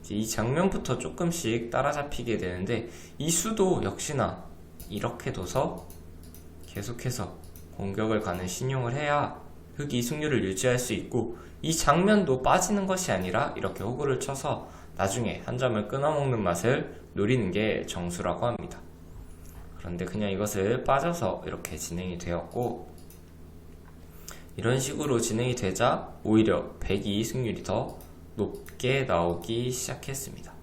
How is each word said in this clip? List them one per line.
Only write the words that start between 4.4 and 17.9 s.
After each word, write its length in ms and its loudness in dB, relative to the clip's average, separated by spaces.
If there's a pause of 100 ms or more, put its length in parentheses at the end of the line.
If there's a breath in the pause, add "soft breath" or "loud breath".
이렇게 440 -4
둬서 540 -2 (800)
계속해서 720 -6 (380)
공격을 440 0
가는 260 -2
신용을 480 0
해야 460 2 (360)
흙이 260 0
승률을 420 2
유지할 340 4
수 160 -2
있고 440 -2 (240 loud breath)
이 120 0
장면도 680 6
빠지는 440 6
것이 260 2
아니라 440 2
이렇게 280 -2
호구를 340 0
쳐서 500 -2 (280 loud breath)
나중에 480 0
한 140 -2
점을 300 2
끊어먹는 540 2
맛을 580 2 (140)
노리는 380 4
게 340 2
정수라고 600 -2